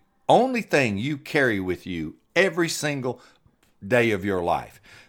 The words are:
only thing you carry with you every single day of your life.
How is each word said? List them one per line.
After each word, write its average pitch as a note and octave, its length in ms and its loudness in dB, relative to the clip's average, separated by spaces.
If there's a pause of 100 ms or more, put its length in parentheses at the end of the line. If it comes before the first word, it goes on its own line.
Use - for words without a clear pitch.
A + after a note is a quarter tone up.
(280)
only A#3+ 340 4
thing A#2+ 360 0
you C#3 180 -4
carry C3+ 440 0
with F2+ 260 -4
you E2 300 -8 (180)
every E3+ 340 0
single C#3 520 -6 (640)
day A#2 240 2
of G2 140 -2
your F#2+ 180 -2
life. E2 380 -2 (280)